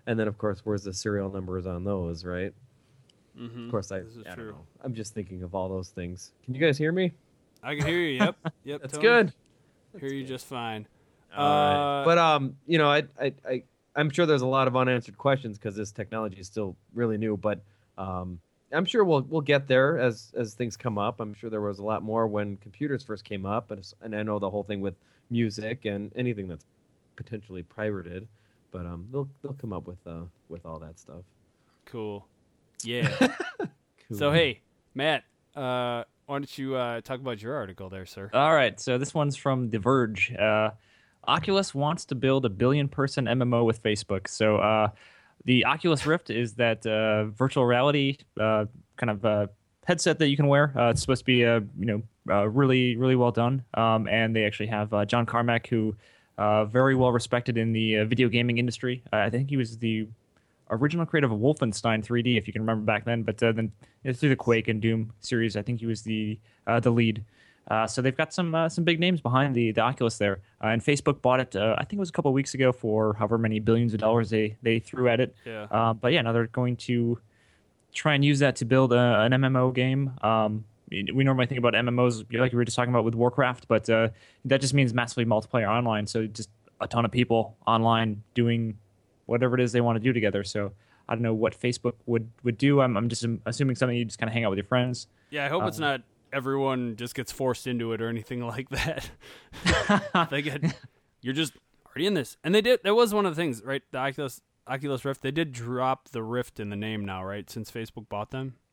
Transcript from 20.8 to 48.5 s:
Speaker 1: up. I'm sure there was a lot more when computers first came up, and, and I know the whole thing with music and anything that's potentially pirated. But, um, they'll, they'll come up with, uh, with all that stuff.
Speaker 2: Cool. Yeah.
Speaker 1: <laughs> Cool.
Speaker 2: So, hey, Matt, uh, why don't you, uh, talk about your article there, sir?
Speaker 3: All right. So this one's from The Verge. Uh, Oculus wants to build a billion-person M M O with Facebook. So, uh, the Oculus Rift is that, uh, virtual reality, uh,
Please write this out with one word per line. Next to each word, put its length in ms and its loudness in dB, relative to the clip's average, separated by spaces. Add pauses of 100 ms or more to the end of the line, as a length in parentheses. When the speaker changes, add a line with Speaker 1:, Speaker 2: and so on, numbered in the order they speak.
Speaker 1:
up. 220 -4
I'm 160 -10
sure 160 -16
there 100 -2
was 160 -4
a 60 -14
lot 180 -4
more 240 0
when 320 -4
computers 460 -8
first 200 -12
came 220 -8
up, 240 -4
and, 180 -12 (140)
and 140 -10
I 80 -4
know 160 -2
the 100 -4
whole 140 -6
thing 180 -6
with 140 -4 (340)
music 560 -4
and 300 -6
anything 320 -6
that's 180 -14 (500)
potentially 480 -14
pirated. 640 -8 (440)
But, 160 -12
um, 240 -12
they'll, 180 -8 (140)
they'll 100 -10
come 200 -10
up 120 -8
with, 220 -16
uh, 140 -12 (280)
with 160 -16
all 140 -12
that 200 -20
stuff. 220 -20 (640)
Speaker 2:
Cool. 420 -12 (560)
Yeah. 360 -2
Speaker 1:
<laughs> 180 0 (720)
Cool. 80 -8
Speaker 2:
So, 140 2
hey, 280 2 (360)
Matt, 280 0 (320)
uh, 480 -4 (220)
why 140 -6
don't 180 -12
you, 180 -4
uh, 260 -4
talk 200 -10
about 200 -8
your 140 -8
article 340 -10
there, 160 -12
sir? 280 -14
Speaker 3:
All 200 4
right. 260 4
So 180 0
this 160 -4
one's 240 0
from 320 0
The 100 -2
Verge. 540 2
Uh, 380 2 (540)
Oculus 480 0
wants 320 -2
to 100 -6
build 300 2
a 40 2
billion-person 800 0
M 120 2
M 120 0
O 100 4
with 180 2
Facebook. 460 -2
So, 300 2
uh, 320 4 (560)
the 200 4
Oculus 400 0
Rift 240 0
is 260 -2
that, 300 0
uh, 400 2
virtual 400 0
reality, 520 2 (220)
uh, 260 2 (320)